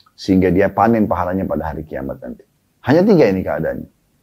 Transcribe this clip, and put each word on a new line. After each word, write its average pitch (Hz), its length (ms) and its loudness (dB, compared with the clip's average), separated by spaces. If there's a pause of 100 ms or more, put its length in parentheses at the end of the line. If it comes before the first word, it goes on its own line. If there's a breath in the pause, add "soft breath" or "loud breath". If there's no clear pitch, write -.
(180)
Sehingga 92 320 2
dia 95 160 2
panen 107 400 2
pahalanya 90 400 -4
pada 76 240 -4
hari 76 160 -12
kiamat 67 320 -12
nanti. 64 240 -18 (400)
Hanya 175 240 2
tiga 175 240 6
ini 92 160 -2
keadaannya. 76 440 -6 (320)